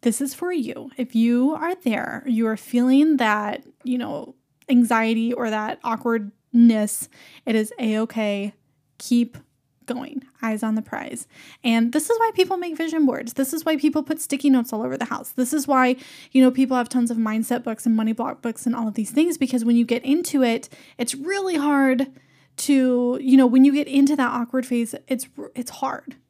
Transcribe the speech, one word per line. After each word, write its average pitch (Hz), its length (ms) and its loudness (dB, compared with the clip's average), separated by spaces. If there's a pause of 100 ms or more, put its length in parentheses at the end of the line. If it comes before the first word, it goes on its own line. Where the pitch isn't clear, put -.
this 233 200 -2
is 277 120 -6
for 359 180 -6
you. 269 460 -8
If 254 160 -6
you 240 400 2
are 339 220 -4
there, - 500 -6
you 226 220 0
are 220 100 -2
feeling 269 600 2
that, 208 460 -2 (200)
you 247 140 -4
know, - 380 -8 (340)
anxiety 226 640 2
or 240 160 -4
that 214 340 -6
awkwardness, 226 1300 2 (360)
it 226 100 -2
is 220 240 -2
A-okay. 214 760 -4 (440)
Keep 240 400 -2 (480)
going. 254 380 -10 (180)
Eyes 220 220 -4
on 220 120 -2
the 220 60 -2
prize. - 460 -12 (360)
And 233 300 2
this 311 160 -2
is 453 100 2
why 453 140 2
people 370 240 0
make 349 200 -6
vision 320 280 0
boards. 233 280 -2
This 269 200 -4
is 320 120 -6
why 320 120 0
people 302 260 0
put 311 180 -6
sticky 285 280 -2
notes 247 240 2
all 214 80 -6
over 254 160 -6
the 233 80 -6
house. - 260 -10
This 254 220 -2
is 285 140 -2
why, 262 280 2 (360)
you 262 100 6
know, 262 100 8
people 262 240 0
have 240 140 -2
tons 240 200 0
of 233 80 -2
mindset 226 460 -2
books 220 220 -8
and 226 100 2
money 220 160 0
block 240 300 -6
books 233 240 -8
and 233 100 -2
all 233 120 -4
of 202 80 -6
these 214 160 -4
things, 330 260 0
because 247 260 -2
when 233 140 4
you 233 80 4
get 233 180 -2
into 294 400 0
it, 233 260 -2 (280)
it's 240 180 -6
really 370 400 -4
hard 277 520 2 (500)
to, 254 640 2
you 262 160 6
know, 262 100 8
when 262 160 6
you 285 80 8
get 285 160 -2
into 277 280 4
that 247 160 0
awkward 247 340 -4
phase, 240 280 -2 (140)
it's, 254 200 -4 (280)
it's 247 160 -10
hard. - 440 -8 (140)